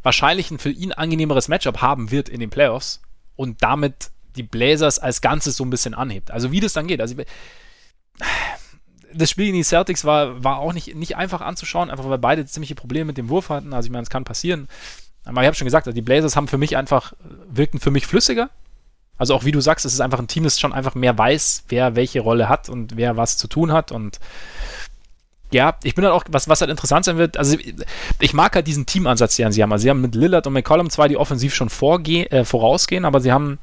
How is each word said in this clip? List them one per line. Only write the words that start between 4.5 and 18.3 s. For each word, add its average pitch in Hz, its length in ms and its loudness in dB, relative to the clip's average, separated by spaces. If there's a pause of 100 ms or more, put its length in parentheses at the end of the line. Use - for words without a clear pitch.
als 131 220 -4
Ganzes 123 360 -2
so 131 80 -4
ein 127 60 -4
bisschen 120 220 -4
anhebt. 110 380 -6
Also 123 220 -4
wie 190 80 2
das 214 100 0
dann 156 160 -4
geht. 165 140 -2
Also 120 160 -6
ich, - 80 -10 (1900)
das 160 160 0
Spiel 202 160 -2
gegen 190 120 0
die 165 60 0
Celtics 170 420 0
war, 143 380 2
war 135 160 0
auch 156 140 -4
nicht, - 220 -10
nicht 160 220 -8
einfach 180 240 -6
anzuschauen, 175 480 -6
einfach 135 200 -8
weil 131 100 0
beide 139 260 2
ziemliche 151 300 -10
Probleme 143 300 -6
mit 143 120 -6
dem 117 120 -8
Wurf 180 200 -2
hatten. 143 240 -6
Also 120 140 0
ich 127 40 0
meine, 120 120 -6
es - 60 -12
kann 131 140 -4
passieren. 156 440 -4 (580)
Aber 123 160 -2
ich 135 60 6
hab 156 80 4
schon - 100 -4
gesagt, 131 280 2
die 117 80 -4
Blazers 139 340 2
haben 143 120 2
für 139 120 -2
mich 147 180 0
einfach, 135 360 0 (360)
wirkten 139 300 0
für 139 120 2
mich 139 140 2
flüssiger. 233 440 0 (680)